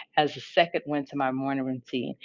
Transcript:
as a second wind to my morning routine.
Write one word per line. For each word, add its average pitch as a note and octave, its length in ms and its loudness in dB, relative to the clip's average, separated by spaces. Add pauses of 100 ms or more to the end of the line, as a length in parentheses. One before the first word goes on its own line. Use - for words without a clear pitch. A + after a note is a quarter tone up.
(160)
as D3+ 200 4
a B2+ 40 -10
second E3+ 460 2
wind D3 220 -2
to - 80 -10
my C3+ 160 2
morning C3+ 320 -2
routine. C3 500 -4 (100)